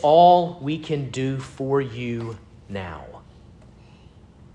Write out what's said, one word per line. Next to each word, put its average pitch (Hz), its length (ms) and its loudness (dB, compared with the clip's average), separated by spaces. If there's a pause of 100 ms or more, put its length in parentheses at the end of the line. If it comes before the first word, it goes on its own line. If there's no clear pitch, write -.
all 175 580 6
we 151 160 -6
can 143 320 -6
do 131 300 -4
for 139 420 -4
you 117 560 -8 (320)
now," 90 380 -12 (1500)